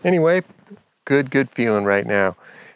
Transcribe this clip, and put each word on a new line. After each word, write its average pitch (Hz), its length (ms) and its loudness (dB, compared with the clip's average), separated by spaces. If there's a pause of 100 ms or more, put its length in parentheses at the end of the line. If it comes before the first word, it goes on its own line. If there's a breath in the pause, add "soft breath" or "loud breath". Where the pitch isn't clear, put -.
anyway, 175 380 2 (640)
good, 139 240 0
good 135 200 0
feeling 107 360 -2
right 101 200 0
now. 98 300 0 (400 loud breath)